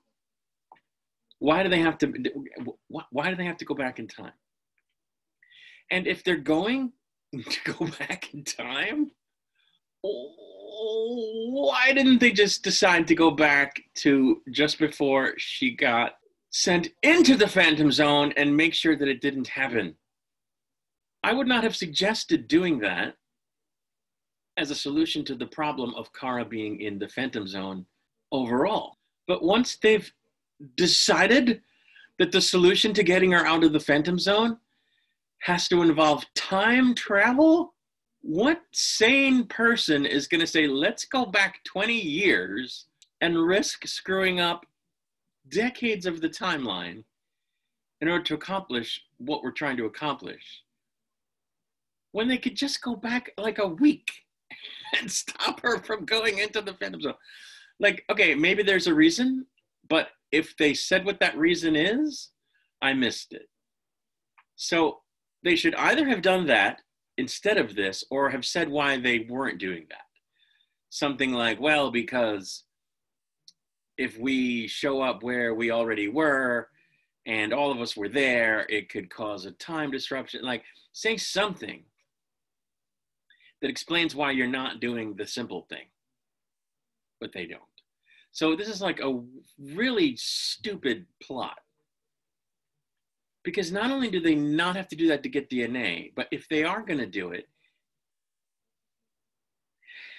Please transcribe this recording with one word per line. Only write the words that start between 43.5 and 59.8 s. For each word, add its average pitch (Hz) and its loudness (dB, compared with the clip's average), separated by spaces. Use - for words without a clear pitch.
screwing 185 -2
up 175 -2
decades 214 -2
of 170 -4
the 160 -2
timeline 113 -6
in 156 0
order 170 0
to 156 -4
accomplish 151 -6
what 131 -6
we're 123 -6
trying 139 -4
to 113 -4
accomplish," - -10
when 220 -2
they 254 2
could 254 -6
just 277 -4
go 240 -6
back, 240 -6
like, 214 -4
a 202 2
week - 0
<laughs> - -6
and - -6
stop - -6
her 226 -2
from 214 -8
going 220 -2
into 208 -4
the 196 -12
Phantom 185 -10
Zone? 143 -6
Like, 196 0
okay, 190 4
maybe 185 2
there's 190 2
a 170 4
reason, 247 4